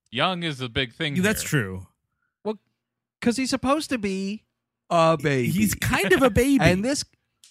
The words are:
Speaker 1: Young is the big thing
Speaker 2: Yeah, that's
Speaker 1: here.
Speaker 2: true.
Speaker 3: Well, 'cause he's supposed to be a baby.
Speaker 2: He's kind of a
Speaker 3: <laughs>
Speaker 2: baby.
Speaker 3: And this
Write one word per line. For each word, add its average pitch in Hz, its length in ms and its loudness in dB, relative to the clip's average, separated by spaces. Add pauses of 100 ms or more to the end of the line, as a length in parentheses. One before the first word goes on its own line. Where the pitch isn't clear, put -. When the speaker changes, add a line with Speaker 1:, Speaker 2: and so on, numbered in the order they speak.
Speaker 1:
Young 170 340 -2
is 147 160 -4
the 127 100 -6
big 123 240 -4
thing 147 240 -4
Speaker 2:
Yeah, 185 60 0
that's 208 180 0
Speaker 1:
here. - 80 -8
Speaker 2:
true. 95 380 -4 (580)
Speaker 3:
Well, 214 120 -6 (600)
'cause 233 160 0
he's 262 140 -4
supposed 269 400 -2
to 269 80 -2
be 196 480 -6 (440)
a 165 320 4
baby. 139 280 0
Speaker 2:
He's 196 260 2
kind 339 380 2
of 262 80 4
a 262 80 6
Speaker 3:
<laughs> - 0 -
Speaker 2:
baby. 254 340 2
Speaker 3:
And 185 220 4
this 285 180 -2 (480)